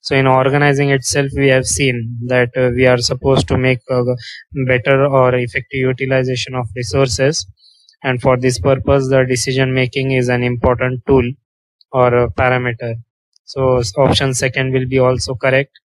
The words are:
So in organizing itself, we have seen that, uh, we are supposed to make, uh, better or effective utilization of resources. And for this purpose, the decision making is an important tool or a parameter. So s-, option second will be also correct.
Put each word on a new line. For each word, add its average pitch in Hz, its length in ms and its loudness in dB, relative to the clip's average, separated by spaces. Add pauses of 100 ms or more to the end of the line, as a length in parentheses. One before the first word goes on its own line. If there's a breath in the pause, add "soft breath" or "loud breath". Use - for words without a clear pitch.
So - 140 -4
in 135 120 4
organizing 139 640 2
itself, 139 440 -2
we 139 140 2
have 131 160 2
seen 120 520 -2 (100)
that, 123 280 2
uh, 127 180 2
we 127 140 2
are 127 120 4
supposed 131 500 0
to 131 80 0
make, 127 220 0 (100)
uh, 127 140 0 (640 loud breath)
better 135 400 2
or 131 300 4
effective 127 440 -6
utilization 131 760 -2
of 120 200 -6
resources. 135 720 -2 (560 soft breath)
And 127 200 -4
for 127 160 2
this 127 220 0
purpose, 135 500 0
the 131 160 2
decision 131 480 -2
making 131 380 -2
is 127 180 0
an 123 120 0
important 123 640 -2
tool 127 240 2 (600)
or 123 220 2
a 120 160 2
parameter. 123 680 -2 (480)
So 131 340 0
s-, 113 200 -4
option 135 360 2
second 131 380 -2
will 131 160 0
be 131 120 0
also 127 360 0
correct. 135 360 -2 (160)